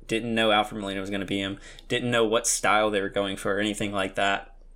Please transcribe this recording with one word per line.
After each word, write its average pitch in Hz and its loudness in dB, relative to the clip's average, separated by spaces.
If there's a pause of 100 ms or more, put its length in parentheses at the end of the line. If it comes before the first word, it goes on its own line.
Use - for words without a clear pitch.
Didn't 113 -2
know 113 4
Alfred 107 2
Molina 98 -6
was 95 -8
gonna 98 -4
be 98 -2
him. 98 -4 (300)
Didn't 123 -2
know 117 4
what 110 2
style 107 2
they 104 0
were 98 -4
going 98 -2
for 101 -2
or 101 0
anything 104 -2
like 95 -2
that. 98 0 (240)